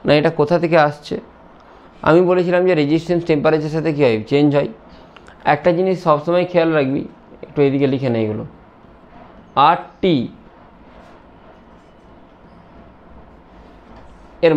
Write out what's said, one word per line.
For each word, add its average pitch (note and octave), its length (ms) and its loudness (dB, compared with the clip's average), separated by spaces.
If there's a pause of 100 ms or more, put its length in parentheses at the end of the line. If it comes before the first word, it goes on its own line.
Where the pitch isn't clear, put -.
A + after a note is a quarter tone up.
না, C#3+ 140 0
এটা D#3 200 0
কোথা D3+ 240 0
থেকে E3 140 2 (120)
আসছে? - 260 -10 (920)
আমি E3 120 4 (100)
বলেছিলাম F3+ 360 0
যে F#3 140 2
রেজিস্ট্যান্স E3 480 -2
টেম্পারেচারের D3+ 480 0
সাথে D#3+ 180 -2
কী D3 100 -4
হয়? A2+ 120 2 (140)
চেঞ্জ C#3+ 260 4
হয়। C#3+ 120 0 (880)
একটা E3 220 -2
জিনিস F#3 180 0 (120)
সবসময় E3+ 440 0
খেয়াল E3 260 2
রাখবি, C#3 240 -2 (440)
একটু - 220 -6
এদিকে C#3 260 0
লিখে C3+ 200 -2
নে A2+ 120 -2
এগুলো। A2 180 -6 (1300)
আরটি F3 460 -2 (4000)
এর D#3+ 120 4